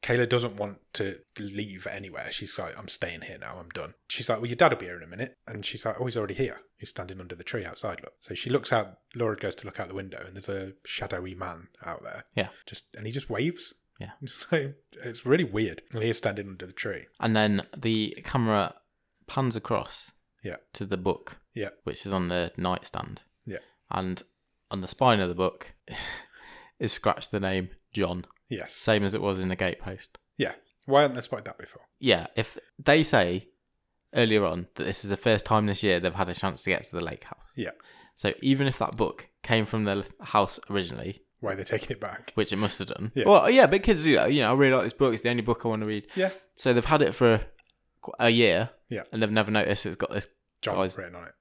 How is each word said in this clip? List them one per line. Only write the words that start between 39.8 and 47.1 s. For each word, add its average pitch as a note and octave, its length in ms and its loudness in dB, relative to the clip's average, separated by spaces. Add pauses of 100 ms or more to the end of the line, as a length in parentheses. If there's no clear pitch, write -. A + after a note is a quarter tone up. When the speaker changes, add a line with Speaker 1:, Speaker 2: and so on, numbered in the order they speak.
Speaker 2:
the G2+ 60 0
l-, G2 120 -2 (240)
house G2+ 320 2 (100)
originally, F2+ 540 -6 (160)
Speaker 1:
Why G2+ 140 -4
are - 20 -4
they F#2+ 80 -8
taking - 280 -4
it G2+ 80 -8
back? F#2+ 360 -10
Speaker 2:
which G#2+ 180 0
it G2 40 0
must G#2 200 0
have F#2+ 120 -6
done. A2+ 260 -8
Speaker 1:
Yeah. B2 120 2
Speaker 2:
Well, G3+ 220 10
yeah, B3 160 10
but F#3+ 160 4
kids E3+ 220 4
do D#3 120 8
that. F#2 180 6
You D3 80 4
know, A2 100 4
"I - 20 6
really C3+ 220 6
like B2 80 4
this A2+ 100 -2
book. C3 200 4
It's A2 100 -4
the A#2+ 60 2
only A#2+ 120 0
book A2+ 240 0
I A#2 40 2
wanna A2 160 -2
read." G#2+ 200 -4 (100)
Speaker 1:
Yeah. F#3+ 140 0 (260)
Speaker 2:
So - 180 2
they've A#2+ 120 4
had D3+ 160 6
it G#2 140 4